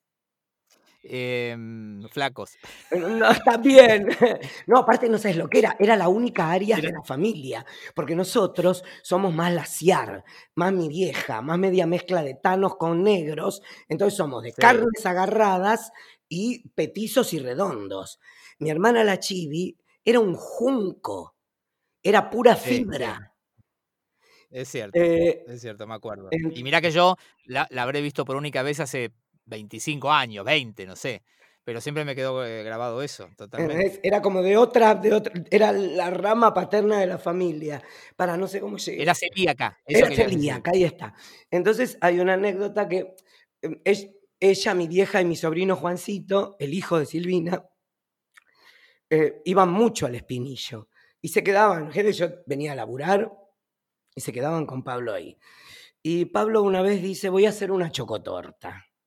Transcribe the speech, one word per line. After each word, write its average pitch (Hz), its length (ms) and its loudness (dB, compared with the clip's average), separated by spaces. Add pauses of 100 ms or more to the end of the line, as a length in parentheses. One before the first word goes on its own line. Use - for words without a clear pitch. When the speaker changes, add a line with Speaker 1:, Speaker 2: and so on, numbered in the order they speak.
(1040)
Speaker 1:
Em, 117 1080 -8
flacos. 135 480 -6 (320)
Speaker 2:
Eh, 180 100 0
no, 220 300 4
está 226 260 6
bien. 226 520 10
<laughs> - 580 0
No, 240 120 8
aparte 240 300 2
no 220 100 2
sabes 190 180 0
lo 165 120 -2
que 214 100 4
era. - 200 4
Era 214 180 6
la 175 120 2
única 196 420 0
Arias 190 320 2
Speaker 1:
Era 156 60 -2
Speaker 2:
de 170 40 -6
la 156 100 -10
familia, 131 600 -4 (300)
porque 156 220 -4
nosotros 180 680 0 (180)
somos 185 320 0
más 170 180 0
laciar, 151 720 0 (300)
más 180 180 0
mi 175 160 -2
vieja, 143 540 -4
más 160 160 -2
media 185 280 2
mezcla 170 360 -2
de 135 120 -8
tanos 190 420 -2
con 170 260 -2
negros. 165 600 0 (260)
Entonces 202 280 0
somos 135 260 -4
de 117 140 -14
Speaker 1:
Sí. - 0 -
Speaker 2:
carnes 226 500 4
agarradas 190 840 0 (360)
y 226 420 -6
petizos 196 640 -2
y 160 40 -2
redondos. 123 840 -6 (380)
Mi 151 120 -4
hermana 220 340 4
la 196 140 2
Chibi 175 600 -6 (260)
era 240 160 6
un 190 160 2
junco. 190 1000 -4 (680)
Era 196 280 2
pura 233 320 8
Speaker 1:
Sí, 247 280 -2
sí. 117 260 -6
Speaker 2:
fibra. - 180 -20 (1160)
Speaker 1:
Es 131 180 -12
cierto, 170 460 0
Speaker 2:
Eh, 165 320 2
Speaker 1:
es 120 140 -16
cierto, 107 260 -14
me 110 80 -12
acuerdo. 98 380 -10
Speaker 2:
en- 160 200 -4
Speaker 1:
Y 123 120 -12
mirá 151 160 2
que 165 100 0
yo 180 260 4 (280)
la, 131 260 -4
la 127 120 -6
habré 139 200 -4
visto 147 220 -6
por 131 120 -6
única 139 260 -6
vez 143 180 -4
hace 127 320 -6 (320)
veinticinco 117 680 -6
años, 113 320 -2
veinte, 117 420 -2
no 92 100 -16
sé. 120 260 -8 (420)
Pero 117 160 -8
siempre 147 240 -6
me 139 120 -8
quedó, 131 280 -4
eh, 113 200 -10
grabado 117 380 -6
eso, 107 340 -12
totalmente. 156 540 -4
Speaker 2:
¿Entendés? - 120 -16
Era 202 200 0
como 190 200 0
de 196 140 4
otra, 226 380 6
de 196 180 0
otra, 214 200 0 (180)
era 208 220 4
la 180 380 -2
rama 208 440 2
paterna 208 460 0
de 190 60 2
la 180 120 -4
familia. 156 640 -4 (340)
Para, 175 200 -2
no 190 120 -4
sé 196 120 -8
cómo 202 180 -10
llegué. 156 260 -6
Speaker 1:
Era 170 100 4
celíaca, 151 720 -2
eso 202 200 2
Speaker 2:
Era - 40 0
Speaker 1:
querías 202 220 2
decir. 143 300 -2
Speaker 2:
celíaca, 170 120 -2
ahí 185 100 4
está. 113 300 -6 (360)
Entonces, 190 500 0
hay 175 200 2
una 185 140 2
anécdota 202 540 -2
que, 180 260 -6 (480)
em, 156 220 -10
es-, 202 260 0 (300)
ella, 196 340 2
mi 175 140 -2
vieja 190 340 0
y 180 40 0
mi 170 100 -2
sobrino 180 400 -2
Juancito, 185 840 -4
el 143 140 -6
hijo 175 240 -2
de 143 80 -2
Silvina, 175 600 -4 (1400)
eh, 156 340 2
iban 185 260 4
mucho 208 360 0
al 120 80 -6
Espinillo. 123 760 -12 (320)
Y 160 80 -8
se 180 160 0
quedaban, 190 480 2
gente, 202 200 0
yo 170 160 -2 (180)
venía 143 260 -6
a - 20 -8
laburar 135 580 -2 (840)
y 135 80 -14
se 123 100 -10
quedaban 147 340 -4
con 127 180 -10
Pablo 123 300 -6
ahí. - 240 -12 (640)
Y 170 240 0
Pablo 214 360 0
una 190 200 2
vez 196 200 0
dice: 190 280 -4
"Voy 190 160 4
a 208 40 4
hacer 202 220 -4
una 180 200 -2
chocotorta". 92 920 -10 (200)